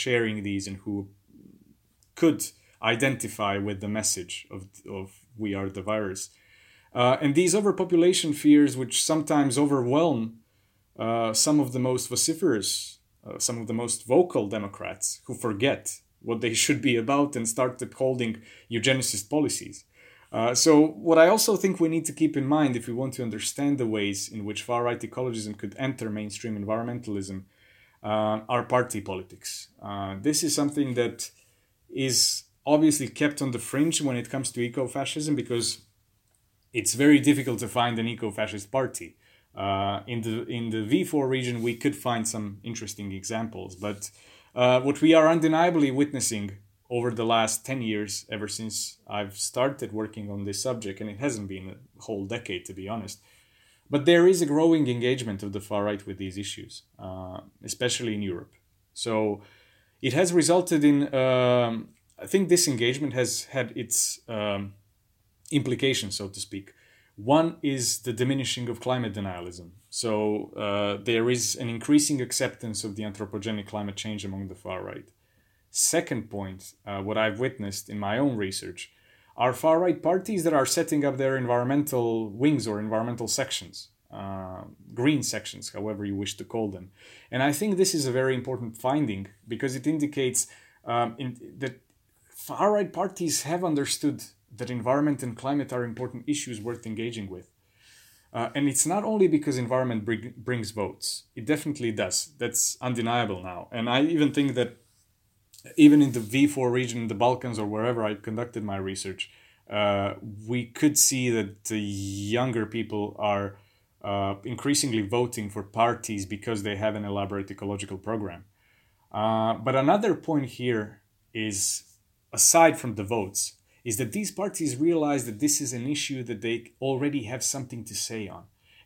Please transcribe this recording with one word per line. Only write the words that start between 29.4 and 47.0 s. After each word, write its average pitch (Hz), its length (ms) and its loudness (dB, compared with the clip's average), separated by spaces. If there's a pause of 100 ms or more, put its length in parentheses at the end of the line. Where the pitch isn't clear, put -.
Uh, 98 380 -6
this 147 220 0
is 151 120 0
something 143 400 0
that 120 360 -2 (640)
is 135 500 0 (200)
obviously 147 440 6
kept 147 340 -2
on 131 80 0
the 120 80 -2
fringe 156 420 0
when 131 160 0
it 120 140 -6
comes 131 200 -4
to 120 100 -4
ecofascism 135 760 -2
because 117 460 -2 (880)
it's 110 220 -2
very 143 260 8
difficult 131 400 2
to 113 80 -6
find 117 300 0
an 113 100 -2
eco-fascist 107 640 -6
party. 127 460 -4 (380)
Uh, 98 520 -2
in 120 160 -4
the, 113 240 -4
in 117 240 -4
the 110 120 -2
V 143 220 2
four 143 240 0
region, 123 340 -2
we 120 140 0
could - 200 -2
find 117 320 -2
some 104 340 -8
interesting 104 500 -10
examples, 95 640 -8
but, 101 340 -8 (440)
uh, 123 260 4
what 139 200 0
we 160 140 8
are 160 140 10
undeniably 160 640 4
witnessing 120 680 -2 (320)
over 120 200 0